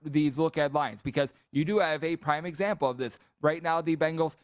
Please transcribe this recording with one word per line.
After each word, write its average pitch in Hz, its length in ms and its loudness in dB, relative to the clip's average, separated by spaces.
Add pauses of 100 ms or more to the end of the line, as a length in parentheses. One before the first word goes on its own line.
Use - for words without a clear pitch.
these 147 380 0
look-ahead 151 340 2
lines, 131 280 -2
because 139 320 -2 (180)
you 147 140 0
do 208 140 2
have 156 260 0
a 165 100 0
prime 151 300 -2
example 180 440 0
of 123 80 -4
this. 123 220 -6 (220)
Right 156 200 2
now, 165 200 0
the 160 160 0
Bengals 160 460 0